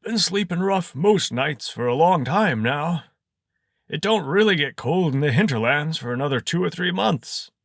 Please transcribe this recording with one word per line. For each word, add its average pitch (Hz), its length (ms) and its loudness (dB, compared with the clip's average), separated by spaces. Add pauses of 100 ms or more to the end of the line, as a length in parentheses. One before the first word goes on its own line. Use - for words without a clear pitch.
Been 220 160 -4
sleeping 180 420 -2
rough 190 340 -2
most 190 380 0
nights 131 360 -4
for 117 180 -6
a 120 80 0
long 160 300 4
time 147 380 0
now. 147 420 -2 (840)
It 156 120 -8
don't 196 260 0
really 190 300 4
get 143 200 -2
cold 160 380 0
in 135 60 2
the 147 120 2
hinterlands 143 680 2
for 123 140 -6
another 135 280 0
two 170 220 -2
or 180 80 0
three 180 200 -4
months. - 600 -2 (140)